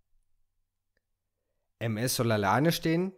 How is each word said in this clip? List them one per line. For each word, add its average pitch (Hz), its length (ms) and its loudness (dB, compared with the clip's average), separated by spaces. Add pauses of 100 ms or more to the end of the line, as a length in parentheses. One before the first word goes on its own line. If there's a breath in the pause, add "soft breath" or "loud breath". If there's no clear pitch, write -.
(1800)
M 113 160 -4
S 123 200 -2
soll 117 140 0
alleine 107 400 2
stehen, 165 480 -2